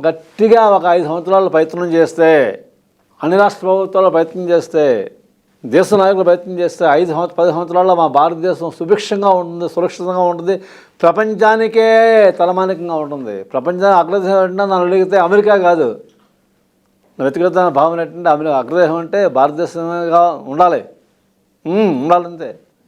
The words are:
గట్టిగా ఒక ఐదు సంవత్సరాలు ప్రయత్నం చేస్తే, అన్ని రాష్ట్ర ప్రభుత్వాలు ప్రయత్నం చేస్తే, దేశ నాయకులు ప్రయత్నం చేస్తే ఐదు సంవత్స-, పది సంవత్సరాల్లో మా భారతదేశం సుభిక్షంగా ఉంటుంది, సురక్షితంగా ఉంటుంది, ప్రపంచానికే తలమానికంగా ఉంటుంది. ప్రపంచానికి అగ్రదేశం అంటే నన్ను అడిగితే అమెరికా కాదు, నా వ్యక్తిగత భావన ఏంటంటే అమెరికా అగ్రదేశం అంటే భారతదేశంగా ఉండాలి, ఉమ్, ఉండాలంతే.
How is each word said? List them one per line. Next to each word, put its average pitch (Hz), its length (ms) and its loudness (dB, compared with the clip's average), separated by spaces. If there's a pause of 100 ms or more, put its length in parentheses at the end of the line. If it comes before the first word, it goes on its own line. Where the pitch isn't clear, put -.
గట్టిగా 220 540 0 (140)
ఒక 165 80 -2 (120)
ఐదు 175 140 -2
సంవత్సరాలు 180 440 0
ప్రయత్నం 160 420 -2
చేస్తే, 165 340 2 (920)
అన్ని 170 220 0
రాష్ట్ర 196 240 -4
ప్రభుత్వాలు 190 480 0
ప్రయత్నం 165 360 -2
చేస్తే, 165 320 0 (920)
దేశ 185 120 2 (120)
నాయకులు 190 280 2
ప్రయత్నం 180 320 0
చేస్తే 175 240 -2 (140)
ఐదు 170 160 0
సంవత్స-, 170 260 -6
పది 170 140 2
సంవత్సరాల్లో 175 480 0
మా 160 40 4 (120)
భారతదేశం 165 500 -2 (100)
సుభిక్షంగా 202 520 0 (100)
ఉంటుంది, 170 340 -8
సురక్షితంగా 180 560 -4
ఉంటుంది, 170 240 -4 (480)
ప్రపంచానికే 220 880 2 (500)
తలమానికంగా 180 640 -2
ఉంటుంది. 135 300 -10 (180)
ప్రపంచానికి 180 520 0
అగ్రదేశం 190 420 -2
అంటే 185 240 -4
నన్ను 180 200 0
అడిగితే 190 260 0 (100)
అమెరికా 208 300 2 (100)
కాదు, 165 220 2 (1300)
నా - 100 -10
వ్యక్తిగత 170 400 0 (140)
భావన 165 240 0
ఏంటంటే 165 320 -4
అమెరికా 151 260 -2
అగ్రదేశం 160 420 0
అంటే 190 160 -4 (180)
భారతదేశంగా 165 840 0 (300)
ఉండాలి, 160 280 2 (920)
ఉమ్, 208 180 0 (120)
ఉండాలంతే. 170 460 -2 (400)